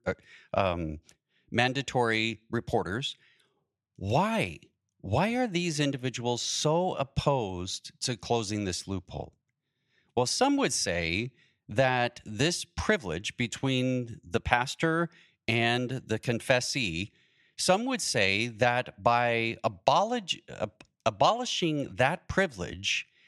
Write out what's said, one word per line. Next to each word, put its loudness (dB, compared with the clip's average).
uh, -2
um, 0
mandatory 0
reporters, -2
why? 0
Why 0
are 0
these -2
individuals 0
so 0
opposed -2
to -2
closing 0
this -4
loophole? -8
Well, 4
some 2
would 2
say 0
that 2
this -2
privilege -2
between -2
the -4
pastor 0
and 0
the -2
confessee, 0
some 2
would -2
say 2
that 0
by 2
abolish-, 0
ab-, -8
abolishing 0
that 0
privilege, -2